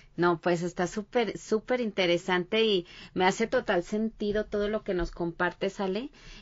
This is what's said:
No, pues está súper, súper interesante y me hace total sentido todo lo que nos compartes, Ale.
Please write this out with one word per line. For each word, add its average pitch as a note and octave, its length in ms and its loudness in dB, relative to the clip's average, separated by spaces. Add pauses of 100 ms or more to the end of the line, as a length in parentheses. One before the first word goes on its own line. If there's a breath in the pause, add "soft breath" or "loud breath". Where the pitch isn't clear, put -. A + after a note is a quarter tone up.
(160 soft breath)
No, F3 260 2
pues F3 220 2
está F3+ 220 -2
súper, G#3+ 520 -2
súper A3 420 -2
interesante F3+ 840 2
y G3 220 2 (280 loud breath)
me F#3 120 2
hace G3 220 2
total G#3+ 360 0
sentido G#3+ 640 -2
todo G#3 220 -2
lo G#3+ 160 -4
que G3+ 100 -4
nos E3+ 180 -2
compartes, F3 680 -4
Ale. G3+ 300 -4 (320 soft breath)